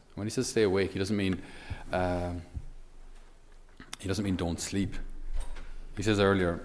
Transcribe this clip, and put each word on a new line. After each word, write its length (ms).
When 120
he 40
says 180
stay 140
awake, 280
he 80
doesn't 160
mean, 260
um, 480
he 100
doesn't 160
mean 100
don't 240
sleep. 360
He 80
says 160
earlier, 460